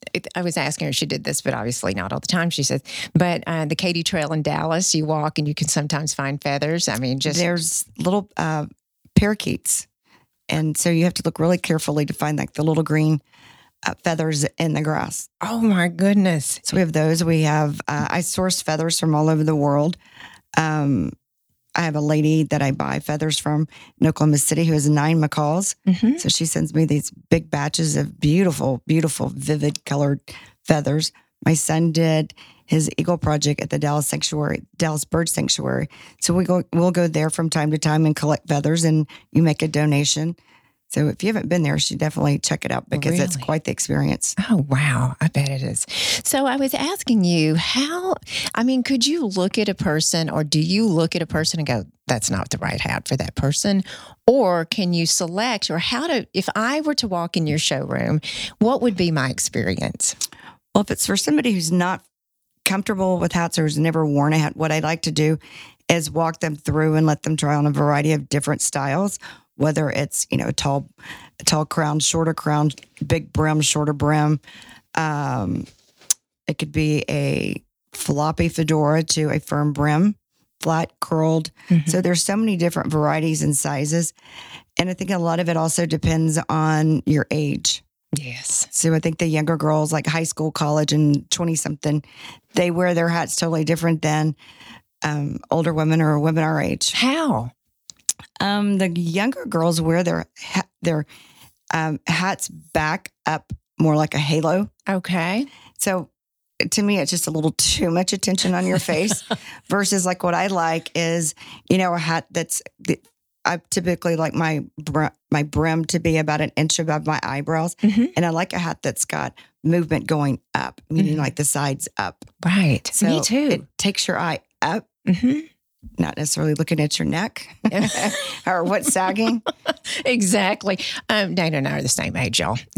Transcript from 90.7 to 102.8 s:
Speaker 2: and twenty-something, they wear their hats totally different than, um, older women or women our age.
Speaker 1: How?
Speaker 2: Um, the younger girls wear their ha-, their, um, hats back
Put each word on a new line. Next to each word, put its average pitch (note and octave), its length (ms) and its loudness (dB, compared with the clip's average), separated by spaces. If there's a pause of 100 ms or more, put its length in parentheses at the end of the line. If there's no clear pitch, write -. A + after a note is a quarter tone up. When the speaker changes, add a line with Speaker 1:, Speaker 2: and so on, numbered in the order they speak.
Speaker 2:
and D3 360 4
twenty-something, D3+ 720 -2 (500)
they F3+ 160 2
wear F3 240 2
their E3 140 2
hats E3+ 280 -2
totally E3 280 0
different E3 360 0
than, D#3 340 2 (680)
um, D3 380 -4 (100)
older D#3+ 240 2
women D#3+ 260 2
or D3+ 180 4
women D#3+ 240 2
our D#3 160 0
age. - 340 -2
Speaker 1:
How? B3+ 580 0 (920)
Speaker 2:
Um, G3+ 380 2
the F#3 100 2
younger F3 580 -2
girls E3 340 0
wear E3 220 2
their E3 240 -2 (140)
ha-, - 260 -4 (160)
their, D#3+ 240 2 (680)
um, D#3+ 320 0
hats F3+ 420 -2
back D#3+ 640 -2 (140)